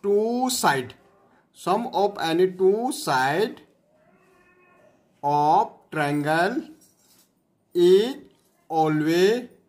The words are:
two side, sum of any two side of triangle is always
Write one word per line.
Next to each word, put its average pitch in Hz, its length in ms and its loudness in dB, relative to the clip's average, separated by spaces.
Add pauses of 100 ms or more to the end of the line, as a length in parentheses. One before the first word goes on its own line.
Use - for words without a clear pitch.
two 226 480 0
side, 135 420 -2 (640)
sum 208 380 -2
of 202 280 -2
any 175 340 2
two 208 380 0
side 147 680 -2 (1600)
of 147 480 0 (200)
triangle 156 720 -2 (1120)
is 190 400 4 (540)
always 160 800 0 (200)